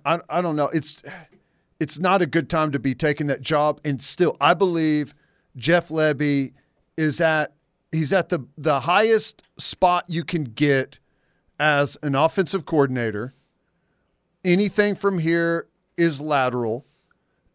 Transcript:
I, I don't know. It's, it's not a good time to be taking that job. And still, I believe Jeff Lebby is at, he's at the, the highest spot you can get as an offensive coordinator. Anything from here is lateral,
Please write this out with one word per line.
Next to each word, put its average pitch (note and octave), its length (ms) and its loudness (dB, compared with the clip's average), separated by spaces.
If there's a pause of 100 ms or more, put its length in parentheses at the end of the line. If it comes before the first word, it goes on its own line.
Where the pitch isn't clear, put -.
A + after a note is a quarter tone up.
I, E3 140 0 (100)
I D#3+ 120 -2
don't E3 160 -2
know. D3 100 0
It's, - 340 -6 (760)
it's D3+ 180 -4
not F#3 240 2
a F3 60 0
good C#3+ 200 0
time D#3 240 0
to C#3 60 -4
be C3 160 -2
taking D3 320 -2
that C#3 160 -2
job. D3+ 420 0
And C#3 200 -4
still, - 360 0
I D3+ 140 6
believe D#3+ 600 0 (400)
Jeff D#3+ 320 0
Lebby D3 640 0 (420)
is D#3 240 0
at, D#3+ 360 0 (360)
he's D#3+ 220 -2
at F#3 160 0
the, C#3+ 160 -4 (100)
the C#3+ 260 0
highest G#3 600 0 (160)
spot F3 500 0
you E3 160 -4
can E3 200 -4
get C3+ 560 0 (600)
as C#3+ 440 2
an C#3+ 100 -2
offensive D#3+ 540 0
coordinator. B2+ 640 0 (1080)
Anything G3+ 500 2
from G3 240 -2
here E3+ 500 0 (300)
is D#3+ 240 0
lateral, B2+ 640 0 (680)